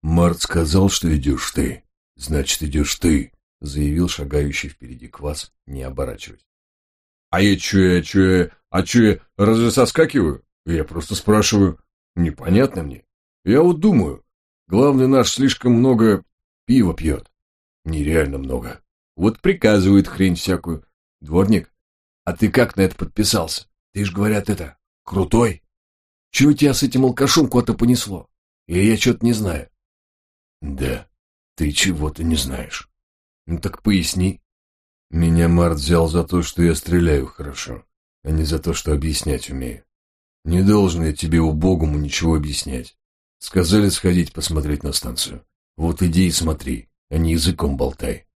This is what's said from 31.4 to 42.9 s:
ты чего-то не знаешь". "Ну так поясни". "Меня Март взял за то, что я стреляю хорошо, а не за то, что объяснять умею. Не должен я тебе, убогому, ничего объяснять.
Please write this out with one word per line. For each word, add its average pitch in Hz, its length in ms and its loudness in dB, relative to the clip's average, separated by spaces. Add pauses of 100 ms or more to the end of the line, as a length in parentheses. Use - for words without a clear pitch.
ты 76 160 -2
чего-то 76 540 -4
не 82 100 0
знаешь". - 560 -8 (560)
"Ну 82 140 -6
так - 220 -10
поясни". 95 580 -2 (720)
"Меня 82 380 2
Март 85 280 2
взял 82 320 2
за 82 160 -2
то, 87 180 -2
что - 200 -4
я 85 120 4
стреляю 80 520 0
хорошо, - 580 -14 (400)
а 76 80 -4
не 80 100 0
за 78 160 -4
то, 82 160 -4
что - 180 -4
объяснять 73 560 -4
умею. 64 360 -10 (600)
Не 87 180 2
должен 95 420 4
я 78 80 0
тебе, 80 280 0
убогому, 78 580 0
ничего 80 360 -2
объяснять. 71 600 -8 (420)